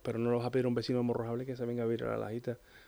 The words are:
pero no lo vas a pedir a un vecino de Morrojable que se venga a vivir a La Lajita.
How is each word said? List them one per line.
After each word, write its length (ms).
pero 160
no 120
lo 80
vas 80
a 40
pedir 160
a 20
un 60
vecino 240
de 60
Morrojable 400
que 120
se 100
venga 160
a 40
vivir 180
a 60
La 60
Lajita. 420